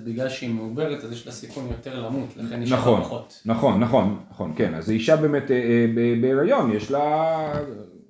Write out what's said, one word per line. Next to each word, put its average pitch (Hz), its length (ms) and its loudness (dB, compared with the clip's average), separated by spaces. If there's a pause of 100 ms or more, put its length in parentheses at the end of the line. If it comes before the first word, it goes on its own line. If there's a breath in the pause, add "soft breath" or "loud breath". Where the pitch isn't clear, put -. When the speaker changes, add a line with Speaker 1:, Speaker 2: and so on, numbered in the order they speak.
Speaker 1:
בגלל 120 240 -4
שהיא 120 260 -4
מעוברת, 123 480 -4
אז 113 80 -10
יש 117 140 -12
לה 120 60 -14
סיכון 123 360 -10
יותר 120 400 -8
למות, 120 300 -4
לכן 117 220 -8
היא 120 80 -4
שווה 123 120 2
Speaker 2:
נכון, 110 220 4
Speaker 1:
פחות. - 440 -10
Speaker 2:
נכון, 113 340 2
נכון, 113 400 2 (120)
נכון, 82 240 -8
כן, 98 180 0
אז 80 180 -4
אישה 113 240 4
באמת, 147 360 2
אה, 127 40 4
אה, 117 300 4 (100)
ב-, 117 260 2
בהיריון, 139 500 2
יש 104 200 -2
לה, 156 600 0 (560)